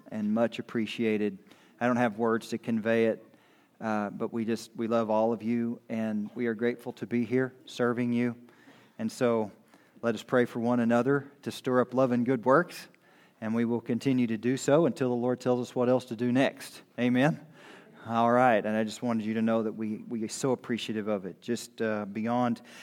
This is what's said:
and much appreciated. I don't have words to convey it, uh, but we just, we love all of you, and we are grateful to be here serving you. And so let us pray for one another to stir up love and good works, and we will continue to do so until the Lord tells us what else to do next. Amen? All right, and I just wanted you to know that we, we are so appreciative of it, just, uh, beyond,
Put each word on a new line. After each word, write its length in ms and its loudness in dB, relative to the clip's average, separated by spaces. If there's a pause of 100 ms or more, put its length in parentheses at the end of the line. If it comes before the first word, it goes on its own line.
and 240 -2
much 240 2
appreciated. 800 -2 (440)
I 60 2
don't 100 2
have 200 0
words 340 0
to 60 -4
convey 500 0
it, 180 -2 (560)
uh, 300 -2
but 200 -6
we 140 -4
just, 320 -4
we 100 -4
love 220 2
all 240 2
of 100 -6
you, 460 -2
and 440 -4
we 140 -4
are 60 0
grateful 400 -4
to 120 -12
be 200 0
here 280 0 (120)
serving 480 0
you. 240 0 (600)
And 120 -4
so 400 0 (500)
let 140 0
us 80 -12
pray 220 2
for 160 -6
one 180 2
another 480 2 (140)
to 100 -8
stir 300 2
up 120 -2
love 200 2
and 120 0
good 200 0
works, 420 4 (540)
and 120 -4
we 120 0
will 160 0
continue 440 0
to 120 -2
do 180 0
so 300 4
until 240 0
the 60 0
Lord 260 0
tells 180 2
us 160 -8
what 140 2
else 160 2
to 100 -10
do 160 0
next. 500 0 (160)
Amen? 400 2 (720)
All 240 2
right, 340 6
and 100 -2
I 100 0
just 180 -8
wanted 220 -2
you 80 -2
to 80 -2
know 200 2
that 120 -2
we, 340 -6
we 160 -6
are 60 -6
so 240 -2
appreciative 560 -4
of 160 -2
it, 160 -12
just, 400 -6
uh, 240 -2
beyond, 560 -2 (220)